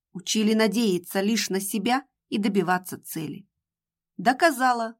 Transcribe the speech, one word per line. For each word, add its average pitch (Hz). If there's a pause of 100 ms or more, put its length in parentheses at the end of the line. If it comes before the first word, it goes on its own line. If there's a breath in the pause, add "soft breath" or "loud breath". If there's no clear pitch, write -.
(120)
учили 214
надеяться 202
лишь 208
на 196
себя 226 (240)
и -
добиваться 185
цели. - (680)
Доказала, 247